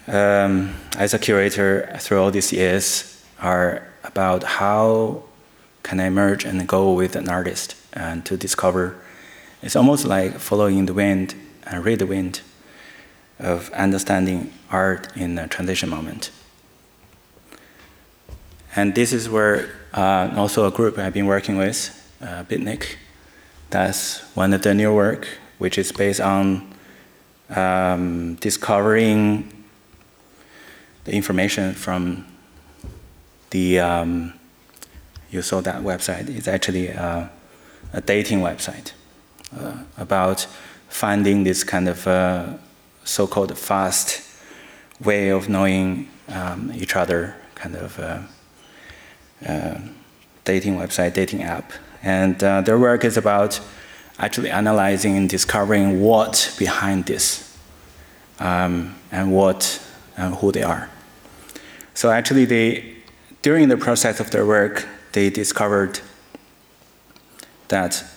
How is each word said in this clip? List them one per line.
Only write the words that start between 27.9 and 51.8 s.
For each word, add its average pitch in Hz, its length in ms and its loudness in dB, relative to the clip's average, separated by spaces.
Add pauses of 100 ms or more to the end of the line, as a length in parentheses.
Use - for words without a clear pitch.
discovering 107 1160 2 (1500)
the 107 80 -6
information 98 640 0
from 90 520 -4 (1200)
the, 90 280 2
um, 85 540 0 (960)
you 92 120 -6
saw 95 180 -2
that 90 220 -4
website. 90 520 -6
It's 110 140 -6
actually, 92 420 -2
uh, 85 360 -6 (680)
a - 80 -6
dating 101 400 0
website, - 520 -6 (640)
uh, 123 180 -12 (240)
about 95 480 0 (420)
finding 101 560 2
this 92 180 0
kind 92 260 0
of, 87 200 -2
uh, 92 460 2 (500)
so-called 98 540 -2
fast - 640 -2 (840)
way 101 240 2
of 95 200 0
knowing, 95 600 0 (220)
um, 90 440 -8
each 87 220 -6
other, 87 400 -2 (180)
kind 87 220 -12
of, 90 240 -12
uh, 85 180 -8 (1300)
uh, 80 320 -6 (640)
dating 95 340 0
website, 90 340 -2
dating 95 300 -2
app. 85 300 -8 (300)